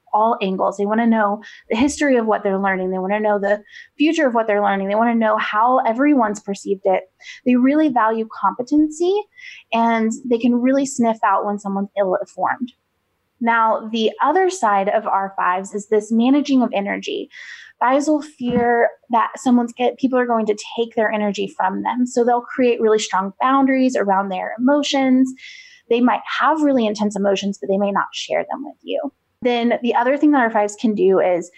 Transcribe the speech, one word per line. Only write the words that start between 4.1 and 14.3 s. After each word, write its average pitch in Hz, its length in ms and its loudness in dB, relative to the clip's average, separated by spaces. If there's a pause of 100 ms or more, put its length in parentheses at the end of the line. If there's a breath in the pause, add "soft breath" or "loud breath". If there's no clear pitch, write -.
of 233 80 0
what 226 100 0
they're 208 160 0
learning. 196 280 0
They 202 60 0
wanna 233 200 2
know 220 220 2
how 233 420 0
everyone's 233 600 2
perceived 196 460 -6
it. 190 200 0 (400 loud breath)
They 247 100 4
really 285 340 2
value 226 420 0
competency, 302 880 0 (540 loud breath)
and 226 380 0 (140)
they 240 120 0
can 240 240 2
really 269 240 2
sniff 226 400 0
out 196 200 0
when 208 140 -4
someone's 196 380 -6
ill-informed. 190 760 -4 (680)
Now, 226 500 2
the 220 200 -2 (100)
other 359 280 2